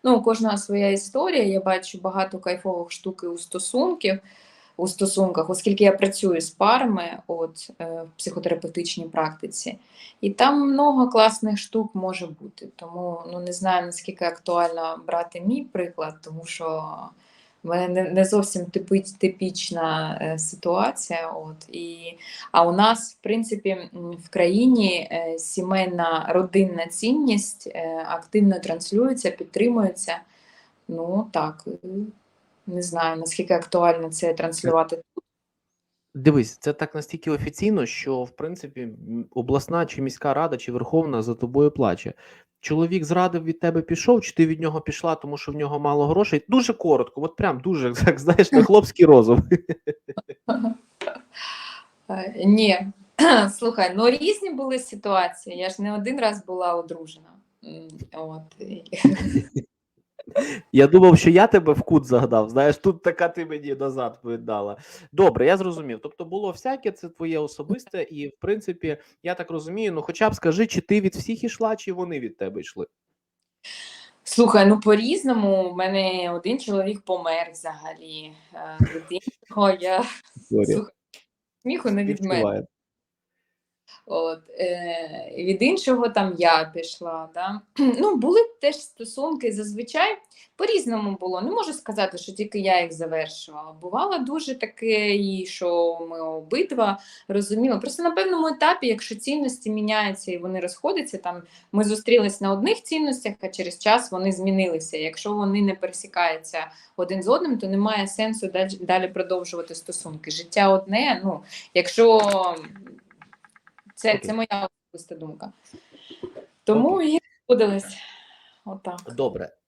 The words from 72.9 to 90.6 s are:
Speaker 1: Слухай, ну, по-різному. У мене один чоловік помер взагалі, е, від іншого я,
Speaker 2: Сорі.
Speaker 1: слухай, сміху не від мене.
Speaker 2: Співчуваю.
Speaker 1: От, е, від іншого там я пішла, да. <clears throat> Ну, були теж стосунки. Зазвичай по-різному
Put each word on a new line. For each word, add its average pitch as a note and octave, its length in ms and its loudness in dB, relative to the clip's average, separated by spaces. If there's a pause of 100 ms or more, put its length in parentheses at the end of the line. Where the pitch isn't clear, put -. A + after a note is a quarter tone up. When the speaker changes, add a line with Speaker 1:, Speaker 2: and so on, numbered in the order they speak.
Speaker 1:
Слухай, G#3+ 420 6
ну, G#3 140 6
по-різному. G#3+ 880 2
У F3+ 40 -12
мене F#3 600 -2
один A3 260 -4
чоловік G3+ 400 -4
помер E3+ 520 -4
взагалі, D#3 800 -16 (220)
е, D#3+ 240 -14 (160)
від E3 160 -10
іншого G3 600 -2
я, F#3 340 0 (440)
Speaker 2:
Сорі. - 180 2
Speaker 1:
слухай, G#3 260 -2 (680)
сміху B3+ 280 -4
не G3+ 140 0
від G3+ 160 -4
мене. F#3 140 -2
Speaker 2:
Співчуваю. B2+ 320 -2 (1400)
Speaker 1:
От, E3 280 -4 (120)
е, E3+ 880 -8
від F#3 240 -2
іншого B3+ 460 2
там F#3+ 300 0
я D#3+ 360 2
пішла, E3 600 -10
да. G3 260 -8 (160)
<clears throat> C4 220 4
Ну, F#4+ 180 2
були E4+ 240 4 (200)
теж D4+ 160 0
стосунки. B3+ 760 -6
Зазвичай A#3 640 -4 (380)
по-різному A#3+ 640 -2